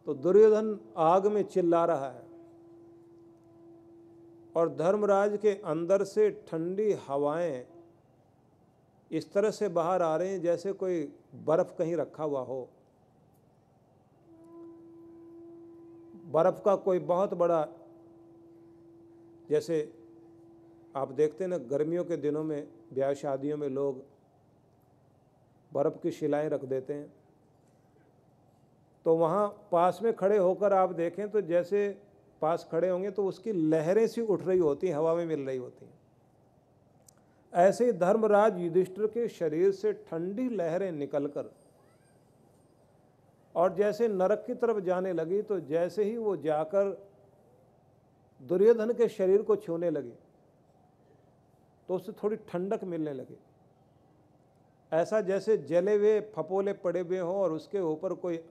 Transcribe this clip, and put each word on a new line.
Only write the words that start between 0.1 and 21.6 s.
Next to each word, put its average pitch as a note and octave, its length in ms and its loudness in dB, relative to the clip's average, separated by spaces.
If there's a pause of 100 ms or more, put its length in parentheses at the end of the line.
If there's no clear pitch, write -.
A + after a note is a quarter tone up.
दुर्योधन G#3 640 6 (220)
आग F3+ 280 6
में G#3 180 0
चिल्ला E3+ 400 2
रहा C#3 240 0
है B2 180 -18 (2250)
और E3 200 2
धर्मराज G3+ 600 2
के G#3 160 2 (120)
अंदर E3+ 400 0
से G#3 240 2 (180)
ठंडी F#3 440 -2 (160)
हवाएं C#3+ 580 -2 (1500)
इस D#3 220 -6
तरह G3+ 180 2
से G#3 180 -4
बाहर F3 320 0
आ D#3+ 140 0
रही F3+ 160 -2
हैं F#3 100 -6
जैसे E3+ 320 -2
कोई F#3 280 -4 (440)
बर्फ़ E3 320 2
कहीं E3+ 180 -2
रखा D3 280 -6
हुआ C#3+ 180 -4
हो। B2 280 -10 (3500)
बर्फ़ E3+ 340 2
का G3 160 4
कोई F#3 240 2
बहुत F3+ 340 0
बड़ा, E3+ 320 2 (1800)
जैसे D3+ 320 0 (1120)
आप C3+ 180 -4
देखते D3+ 300 0
हैं F3+ 60 -2
ना, F3+ 100 -2
गर्मियों D3+ 460 -2